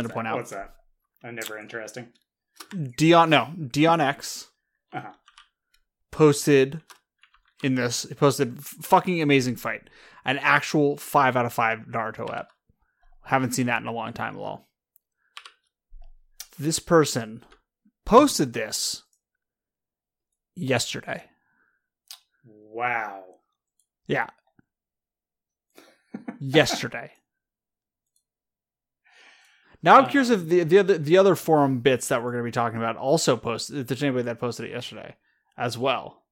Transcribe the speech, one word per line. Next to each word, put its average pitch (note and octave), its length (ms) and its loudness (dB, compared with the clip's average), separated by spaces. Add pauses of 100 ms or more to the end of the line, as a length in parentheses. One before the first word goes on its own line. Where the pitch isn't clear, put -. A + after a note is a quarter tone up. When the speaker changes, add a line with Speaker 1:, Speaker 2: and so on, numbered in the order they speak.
Speaker 1:
What's A#2 40 -6
Speaker 2:
to A2+ 60 -10
point A2+ 120 -6
Speaker 1:
that? A2 60 -6
Speaker 2:
out. A#2 60 -4
Speaker 1:
What's A#2+ 140 -10
that? G2+ 220 -12 (500)
I'm A#2 120 -14
never A2 220 -10
interesting. G#2+ 500 -14 (880)
Speaker 2:
Dion, E3 320 6
no, C3 200 2 (180)
Dion D#3+ 340 2
X - 460 -4 (460)
Speaker 1:
Uh-huh. - 180 -12 (1000)
Speaker 2:
posted D3 720 4 (840)
in C3 120 0
this, A#2+ 280 -2
he - 100 -14
posted C3 460 0
f-, - 40 -18 (180)
fucking F3+ 400 2
amazing C3+ 360 2
fight. A2 320 -10 (340)
An C3+ 160 -4
actual C#3+ 580 2
five C3 380 2
out A#2+ 100 2
of A#2 80 -8
five A2+ 260 -2 (100)
Naruto A2+ 460 -8
ep. - 140 -12 (720)
Haven't C3 300 -2
seen B2+ 140 -2
that A#2 140 -2
in A#2 60 -10
a A#2 60 -6
long A2+ 200 -10
time, A2 240 -10
lol. G2+ 300 -12 (1900)
This D#3 220 -4
person B2 640 0 (600)
posted G#3 480 4
this - 500 -8 (1500)
yesterday. B2+ 680 -6 (1200)
Speaker 1:
Wow. G#2+ 760 -8 (840)
Speaker 2:
Yeah. B2+ 200 -2 (1500)
Speaker 1:
<laughs> - 640 -18
Speaker 2:
Yesterday. C3+ 720 0 (2750)
Now F#3 180 10
I'm C4 100 4
curious C4+ 220 2
Speaker 1:
Um, G3+ 100 2
Speaker 2:
if E3 80 -10
the, F3 140 4
the E3 160 6
other, F#3+ 180 4
the D#3 200 4
other F#3+ 180 6
forum C#3 460 2
bits B2+ 260 2
that B2 160 -2
we're B2 80 -6
gonna A#2+ 120 -4
be A#2 80 -6
talking A#2 260 -2
about A2+ 200 -4
also C#3 400 0
posted, A#2 400 -8
if B2+ 100 -8
there's B2+ 160 -6
anybody B2+ 200 -2
that A#2 160 -6
posted A#2 280 -8
it - 40 -14
yesterday A2+ 440 -14 (420)
as A#2+ 200 -6
well. B2 540 -4